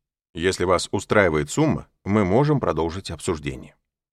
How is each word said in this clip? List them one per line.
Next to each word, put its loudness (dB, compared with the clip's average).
Если 0
вас 2
устраивает 2
сумма, -2
мы 2
можем 2
продолжить -2
обсуждение. -8